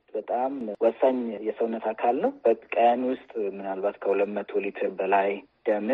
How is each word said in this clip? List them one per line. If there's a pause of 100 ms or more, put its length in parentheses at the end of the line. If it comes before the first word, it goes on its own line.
(120)
በጣም (280)
ወሳኝ (260)
የሰውነት
አካል
ነው። (120)
በቀን
ውስጥ (220)
ምናልባት
ከሁለት
መቶ
ሊትር
በላይ (340)
ደም